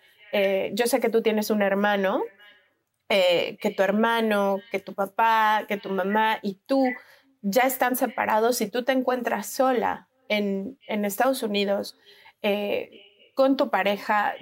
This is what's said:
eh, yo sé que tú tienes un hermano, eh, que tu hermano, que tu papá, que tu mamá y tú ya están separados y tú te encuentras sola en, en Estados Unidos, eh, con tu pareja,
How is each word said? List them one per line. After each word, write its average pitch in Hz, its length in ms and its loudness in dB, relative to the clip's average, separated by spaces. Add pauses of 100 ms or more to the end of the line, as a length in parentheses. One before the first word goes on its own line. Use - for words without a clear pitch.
(320)
eh, 196 420 0
yo 233 140 0
sé 262 100 0
que 233 100 0
tú 226 140 0
tienes 214 280 0
un 208 120 0
hermano, 202 580 2 (880)
eh, 185 520 2
que 214 100 0
tu 196 140 0
hermano, 208 760 2 (120)
que 190 80 -4
tu 190 140 -16
papá, 214 760 2
que 208 80 -2
tu 196 140 -8
mamá 208 520 0
y 202 120 -6 (120)
tú 269 180 2 (580)
ya 202 200 2
están 262 320 0
separados 220 680 0
y 208 80 -2
tú 240 140 -4
te 247 80 -2
encuentras 247 560 -2
sola 247 640 0 (200)
en, 196 500 -2 (100)
en 208 160 -2
Estados 254 400 0
Unidos, 202 520 -2 (460)
eh, 208 480 -2 (440)
con 269 220 4
tu 226 140 0
pareja, 202 720 0